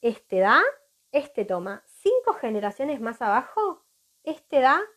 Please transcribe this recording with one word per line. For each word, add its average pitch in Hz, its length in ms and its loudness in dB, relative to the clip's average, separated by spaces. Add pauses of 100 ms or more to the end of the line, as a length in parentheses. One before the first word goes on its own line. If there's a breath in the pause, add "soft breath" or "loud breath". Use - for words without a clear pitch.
Este 220 380 -4
da, 226 240 6 (480)
este 277 340 -4
toma. 190 400 -8
Cinco 494 480 -2
generaciones 220 680 -6
más 226 200 -8
abajo, 269 640 -2 (380)
este 311 360 -2
da 269 220 4 (160)